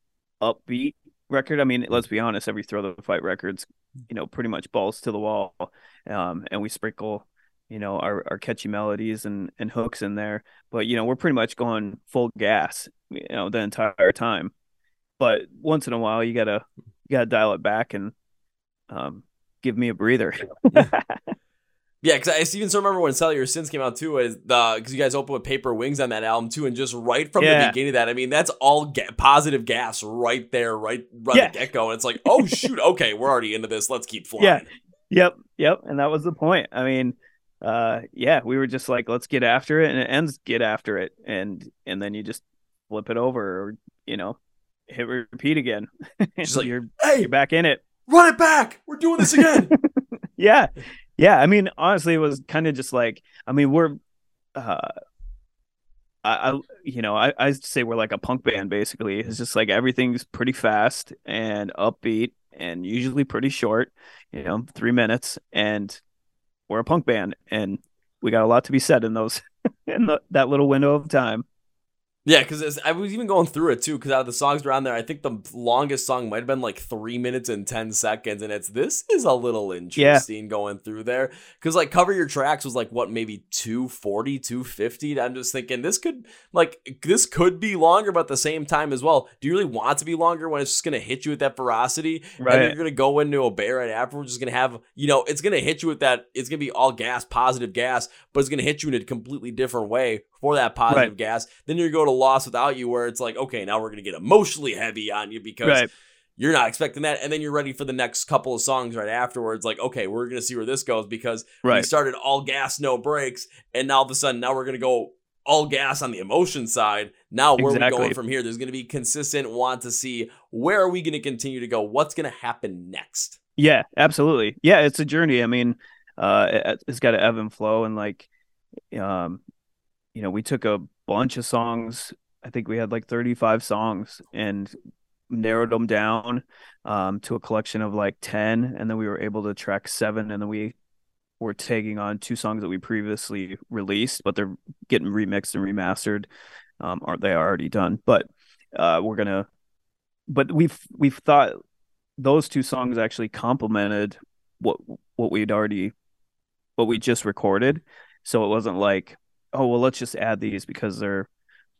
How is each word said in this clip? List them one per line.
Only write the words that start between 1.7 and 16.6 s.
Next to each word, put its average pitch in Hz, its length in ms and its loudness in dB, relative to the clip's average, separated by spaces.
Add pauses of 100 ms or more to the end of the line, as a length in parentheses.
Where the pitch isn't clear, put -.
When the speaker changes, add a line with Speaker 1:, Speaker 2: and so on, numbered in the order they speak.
Speaker 1:
let's 117 180 0
be 107 120 -2
honest, 113 280 -2
every 107 160 -6
Throw 98 180 -6 (120)
the - 80 -20
Fight 90 200 -2
record's, 95 440 -6 (420)
you 117 60 -12
know, 90 120 -8
pretty 117 240 -8
much - 220 -8
balls 104 300 -2
to 117 100 -4
the 104 60 -6
wall, 107 360 -4 (540)
um, 87 420 -6
and 101 120 -6
we 107 80 -8
sprinkle, 107 560 -8 (420)
you 110 120 -14
know, 98 180 -6
our, 101 320 -4
our 92 80 -6
catchy 113 300 -8
melodies 107 580 -4
and, 101 320 -8
and 117 120 -6
hooks 117 320 -6
in 101 140 -4
there. 104 280 -6 (260)
But, 110 160 -2
you 120 100 0
know, 110 80 0
we're 127 120 0
pretty 151 180 2
much 113 220 0
going 110 520 -4
full 120 300 0
gas, 104 500 0 (220)
you - 200 -12
know, 98 200 -4
the 113 100 -4
entire 104 520 0
time. 104 400 -4 (640)
But 110 240 2 (180)
once 156 260 0
in 123 80 -6
a 117 40 -4
while, 113 260 0
you 117 100 -4
gotta, 107 300 0 (440)